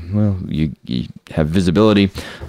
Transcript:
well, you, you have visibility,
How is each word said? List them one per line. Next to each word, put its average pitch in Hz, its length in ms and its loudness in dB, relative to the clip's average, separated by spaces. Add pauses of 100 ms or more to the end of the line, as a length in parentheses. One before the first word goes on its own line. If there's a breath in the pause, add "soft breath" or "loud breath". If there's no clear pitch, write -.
(120)
well, 104 240 0 (120)
you, 76 260 -2 (120)
you 60 200 -4 (240)
have 78 180 0
visibility, 98 640 4 (380 loud breath)